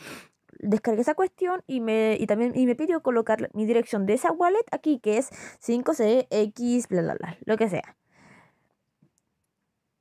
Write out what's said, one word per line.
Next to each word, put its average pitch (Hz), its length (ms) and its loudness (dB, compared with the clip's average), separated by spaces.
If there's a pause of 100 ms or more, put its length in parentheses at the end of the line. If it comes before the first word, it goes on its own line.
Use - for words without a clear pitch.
(580)
Descargué 214 420 0
esa 294 140 0
cuestión 370 500 -2
y 254 160 -4
me, 220 360 2
y 214 100 -4
también, 226 280 0
y 254 120 4
me 247 80 2
pidió 311 260 -2
colocar 226 520 0
mi 214 120 -2
dirección 226 400 0
de 202 80 2
esa 330 180 0
wallet 359 400 2
aquí, 294 280 -2
que 214 180 0
es 262 120 -2 (300)
cinco 247 360 0
C 247 340 2
X, 240 580 0
bla, 180 140 0
bla, 165 140 -2
bla, - 280 -10
lo 220 140 0
que 175 100 2
sea. - 300 -6 (2000)